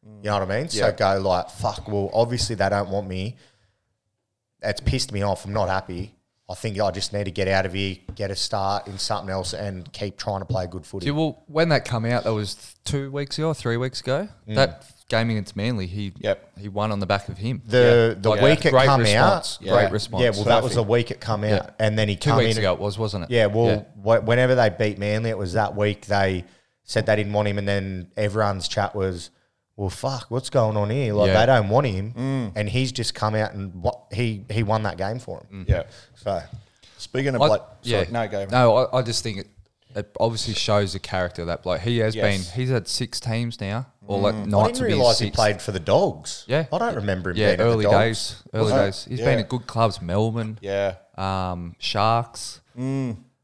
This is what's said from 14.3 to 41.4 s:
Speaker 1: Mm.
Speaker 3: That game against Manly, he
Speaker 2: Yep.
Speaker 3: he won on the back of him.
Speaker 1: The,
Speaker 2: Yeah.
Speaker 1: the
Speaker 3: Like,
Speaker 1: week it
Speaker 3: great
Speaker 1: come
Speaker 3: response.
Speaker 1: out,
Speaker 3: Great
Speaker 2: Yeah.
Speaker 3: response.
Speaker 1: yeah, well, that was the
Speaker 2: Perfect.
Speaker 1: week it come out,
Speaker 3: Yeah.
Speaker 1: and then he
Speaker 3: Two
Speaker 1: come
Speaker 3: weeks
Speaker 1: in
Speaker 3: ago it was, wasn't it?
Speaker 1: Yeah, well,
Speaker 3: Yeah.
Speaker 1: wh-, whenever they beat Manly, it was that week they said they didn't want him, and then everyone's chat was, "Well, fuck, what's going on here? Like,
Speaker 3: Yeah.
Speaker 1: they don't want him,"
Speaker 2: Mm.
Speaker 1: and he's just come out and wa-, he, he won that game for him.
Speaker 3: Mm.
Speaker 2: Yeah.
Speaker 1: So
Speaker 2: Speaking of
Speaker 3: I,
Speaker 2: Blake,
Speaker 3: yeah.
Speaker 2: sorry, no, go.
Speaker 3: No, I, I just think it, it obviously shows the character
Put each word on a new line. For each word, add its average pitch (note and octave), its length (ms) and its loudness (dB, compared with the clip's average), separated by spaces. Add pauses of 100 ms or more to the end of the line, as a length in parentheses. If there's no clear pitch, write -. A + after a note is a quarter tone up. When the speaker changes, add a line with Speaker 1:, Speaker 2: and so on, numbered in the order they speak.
Speaker 1:
Mm. G#2+ 80 -6
Speaker 3:
That C3+ 280 2 (240)
game A#2 220 0
against G#2+ 260 -4
Manly, G#2 300 -2
he G2 320 -8
Speaker 2:
Yep. - 400 -4
Speaker 3:
he G2+ 100 -12
won G#2 220 -2
on G2+ 80 -2
the F#2+ 80 -2
back G2+ 220 0
of G2 100 -10
him. B2 280 -4
Speaker 1:
The, A#2 500 6
Speaker 2:
Yeah. G2 60 -12
Speaker 1:
the A2+ 80 4
Speaker 3:
Like, G#2+ 120 2
Speaker 1:
week D3+ 240 6
it D3 40 6
Speaker 3:
great C3+ 160 6
Speaker 1:
come C3+ 160 6
Speaker 3:
response. C#3 580 4
Speaker 1:
out, - 40 -18
Speaker 3:
Great F#2+ 60 -4 (140)
Speaker 2:
Yeah. F#2+ 60 2
Speaker 3:
response. G#2 340 -2
Speaker 1:
yeah, A#2 60 6
well, G#2 140 -2
that A#2+ 200 6
was A#2+ 80 -2
the A#2+ 100 0
Speaker 2:
Perfect. G2+ 80 0
Speaker 1:
week A#2+ 220 2
it - 80 -12
come G#2 240 -2
out, G#2+ 60 2
Speaker 3:
Yeah. G2 280 0
Speaker 1:
and G#2+ 200 2
then G#2+ 100 2
he G2+ 80 0
Speaker 3:
Two D3 140 0
Speaker 1:
come A#2 80 6
Speaker 3:
weeks A2+ 180 4
Speaker 1:
in - 20 -2
Speaker 3:
ago F#2+ 140 2
it - 80 -2
was, G2+ 180 -4
wasn't G#2 260 -4
it? - 60 -10
Speaker 1:
Yeah, A#2 160 6
well, A2 200 4
Speaker 3:
Yeah. G#2+ 540 2
Speaker 1:
wh-, G#2 60 -4
whenever B2+ 300 4
they A#2 140 4
beat G#2 280 -2
Manly, G#2+ 320 -2
it G#2 80 -4
was F#2 140 -4
that G#2 240 0
week G#2 300 0
they F#2+ 380 0 (400)
said - 220 -2
they G#2+ 100 4
didn't G#2 160 -2
want G#2 160 0
him, G2+ 100 -2
and G2 100 -4
then F#2+ 480 -4
everyone's G2+ 520 -2
chat - 260 -2
was, F#2 360 -4 (460)
"Well, G2 140 -2
fuck, C3+ 400 -8
what's B2 200 -6
going A2 280 2
on G2+ 120 0
here? B2 240 -2
Like, G#2 140 4
Speaker 3:
Yeah. G2 120 6
Speaker 1:
they A#2 60 4
don't A#2+ 220 4
want C3 180 2
him," G#2 300 -4
Speaker 2:
Mm. B2+ 400 -4
Speaker 1:
and G#2 140 -2
he's B2+ 200 -2
just B2 240 -6
come G#2+ 200 -2
out G#2+ 180 -2
and F#2 300 -10
wa-, A#2 180 -2 (120)
he, A2 380 -4
he A#2+ 120 -2
won A2 220 0
that F2 120 -4
game G2+ 220 -6
for F#2 220 -12 (100)
him. F#2+ 140 -14
Speaker 3:
Mm. - 40 -6
Speaker 2:
Yeah. F2+ 140 2 (320)
Speaker 1:
So F#2+ 280 -4 (540)
Speaker 2:
Speaking C3+ 380 -4
of A#2+ 80 2
Speaker 3:
I, D3 60 6
Speaker 2:
Blake, G#2+ 120 2 (220)
Speaker 3:
yeah. A#2 220 0
Speaker 2:
sorry, F2+ 80 -8
no, A#2 160 -2
go. G2 220 -4
Speaker 3:
No, A#2+ 260 6
I, B2+ 220 2
I B2+ 40 2
just A#2 200 -2
think G2+ 160 -6
it, F#2+ 100 -12 (460)
it - 240 -8
obviously A2 360 0
shows G#2 400 2
the F#2+ 40 -6
character F2+ 440 -4